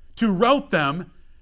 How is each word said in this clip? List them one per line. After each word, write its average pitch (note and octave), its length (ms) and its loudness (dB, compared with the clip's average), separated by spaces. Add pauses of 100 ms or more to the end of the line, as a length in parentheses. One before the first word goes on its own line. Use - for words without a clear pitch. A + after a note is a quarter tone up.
(160)
to A3+ 160 0
rout B3 380 0
them, D#3 420 -2 (300)